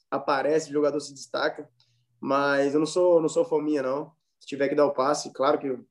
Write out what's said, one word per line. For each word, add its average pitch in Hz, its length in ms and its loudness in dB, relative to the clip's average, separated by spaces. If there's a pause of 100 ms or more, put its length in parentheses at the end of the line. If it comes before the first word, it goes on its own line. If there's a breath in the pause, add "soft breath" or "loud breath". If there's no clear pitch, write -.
aparece, 143 640 0
o - 20 -6
jogador 147 260 0
se 143 140 -10
destaca, 143 560 -6 (500)
mas 139 540 2
eu 151 60 2
não 156 80 2
sou, 175 340 4
não 156 80 0
sou 165 160 0
fominha, 151 380 -2
não. 139 280 -4 (280)
Se - 80 -20
tiver 139 200 -2
que - 80 -2
dar 147 120 4
o - 60 -2
passe, 143 380 -2
claro 143 280 2
que 143 80 -8
eu, 123 240 -6